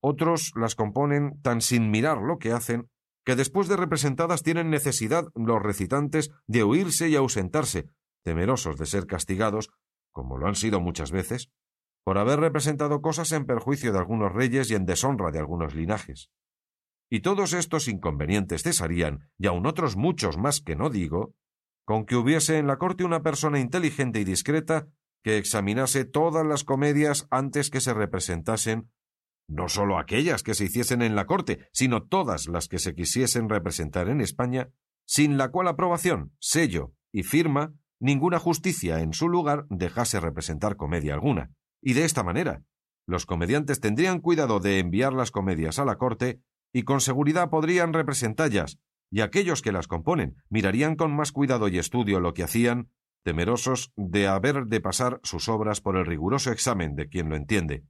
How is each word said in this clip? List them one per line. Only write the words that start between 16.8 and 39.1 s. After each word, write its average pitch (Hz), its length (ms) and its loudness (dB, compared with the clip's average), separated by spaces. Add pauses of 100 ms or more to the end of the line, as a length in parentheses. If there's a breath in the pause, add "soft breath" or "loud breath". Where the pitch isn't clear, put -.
Y 107 120 -2
todos 190 320 2
estos 160 340 -2
inconvenientes 87 760 -2
cesarían, 85 720 -2
y 92 100 0
aun 90 180 0
otros 147 300 -2
muchos 107 420 0
más 139 240 -2
que 80 140 -6
no 113 140 -2
digo, 90 440 -4 (500)
con 110 220 -2
que 123 100 -2
hubiese 151 420 2
en 151 100 2
la 139 100 0
corte 180 280 -2
una 170 180 0
persona 147 360 0
inteligente 131 600 0
y 104 40 2
discreta 156 640 0 (360)
que 110 140 2
examinase 113 680 0
todas 160 400 2
las 147 180 0
comedias 143 680 2
antes 135 380 0
que 135 100 -2
se 127 140 0
representasen, 107 1000 -2 (560)
no 80 220 -4
sólo 98 300 2
aquellas 123 420 0
que 110 140 -2
se 101 100 -2
hiciesen 120 380 0
en 110 120 2
la 101 100 0
corte, 160 460 -2
sino 123 320 0
todas 135 440 -2
las 85 200 -4
que 90 120 -6
se 85 160 -4
quisiesen 113 540 0
representar 90 600 -2
en 143 120 0
España, 127 500 -4 (340)
sin 147 320 4
la 131 120 2
cual 180 180 0
aprobación, 170 720 0
sello 87 540 0 (180)
y 95 120 -2
firma, 151 500 2 (260)
ninguna 143 400 2
justicia 156 600 0
en 80 120 -2